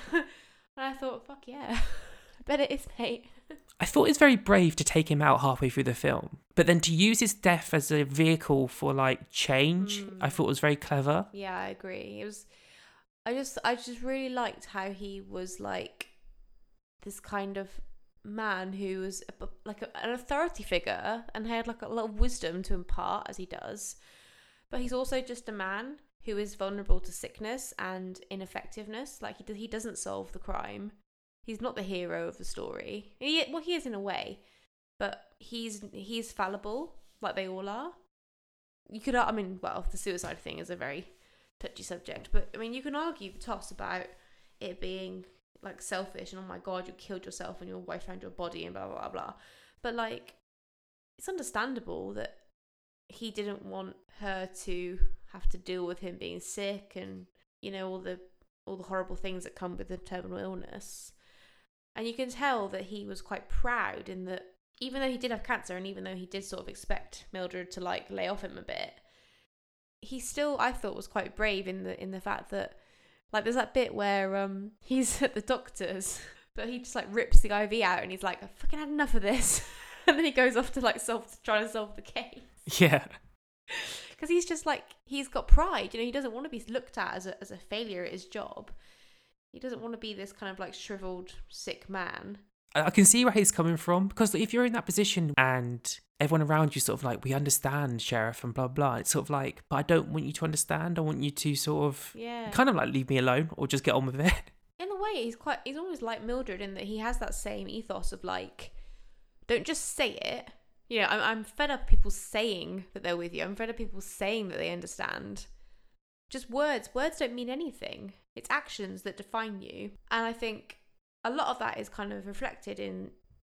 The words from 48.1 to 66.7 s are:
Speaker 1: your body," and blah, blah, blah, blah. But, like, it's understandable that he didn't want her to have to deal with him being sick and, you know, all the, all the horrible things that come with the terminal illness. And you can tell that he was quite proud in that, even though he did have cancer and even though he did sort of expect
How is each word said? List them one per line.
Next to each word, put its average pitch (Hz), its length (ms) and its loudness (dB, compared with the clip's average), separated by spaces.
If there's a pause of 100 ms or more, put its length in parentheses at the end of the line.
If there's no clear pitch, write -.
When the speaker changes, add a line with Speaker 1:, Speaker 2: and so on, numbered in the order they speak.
Speaker 1:
your 190 100 -14
body," 170 360 -8
and 180 80 -12
blah, 95 120 -8
blah, - 140 -10
blah, - 80 -8
blah. - 260 -8 (480)
But, 240 120 -4
like, 226 400 -6 (840)
it's - 140 -10
understandable 226 800 -6
that - 240 -8 (720)
he 226 220 -10
didn't 208 340 -8
want 190 320 -10 (240)
her 190 300 -6 (140)
to 180 340 -4 (340)
have 190 160 2
to - 80 4
deal 180 300 -4
with 180 140 -6
him 185 180 -10
being 175 220 -8
sick 202 540 -8
and, 190 300 -12 (380)
you 202 80 -10
know, 190 180 -8
all 185 120 -8
the, 180 200 -8 (460)
all 190 100 -10
the 185 80 -14
horrible 185 320 -4
things 185 280 -6
that - 100 -14
come 180 240 -8
with 190 100 -10
the 185 80 -8
terminal 180 400 -10
illness. 190 760 -10 (840)
And 220 100 -6
you 233 80 -4
can 254 160 -4
tell 240 380 0
that 190 140 -6
he 202 220 -10
was 196 160 -10
quite - 280 -10
proud 202 600 2
in 185 180 -8
that, 180 180 -8 (360)
even 262 200 -6
though 262 100 0
he 247 80 -4
did 247 140 -4
have 214 100 -6
cancer 202 340 -4
and 185 80 -8
even 190 200 -10
though 190 100 -8
he 185 120 -10
did 196 180 -10
sort 185 180 -10
of - 60 -12
expect - 640 -6